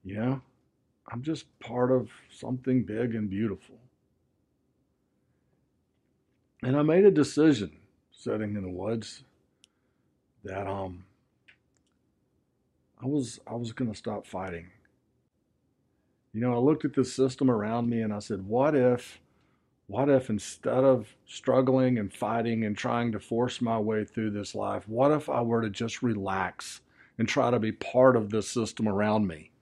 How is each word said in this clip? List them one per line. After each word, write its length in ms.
You 100
know, 260
I'm 120
just 240
part 300
of 200
something 540
big 300
and 140
beautiful. 460
And 140
I 60
made 220
a 60
decision 680
sitting 420
in 80
the 80
woods 520
that, 220
um, 380
I 40
was, 400
I 80
was 180
gonna 220
stop 320
fighting. 440
You 100
know, 120
I 40
looked 260
at 100
the 100
system 460
around 380
me 140
and 100
I 60
said, 280
"What 280
if, 460
what 240
if 180
instead 560
of 300
struggling 720
and 160
fighting 520
and 120
trying 360
to 80
force 420
my 160
way 260
through 280
this 220
life, 320
what 260
if 180
I 100
were 220
to 80
just 320
relax 800
and 100
try 240
to 80
be 140
part 420
of 140
this 220
system 360
around 400
me? 240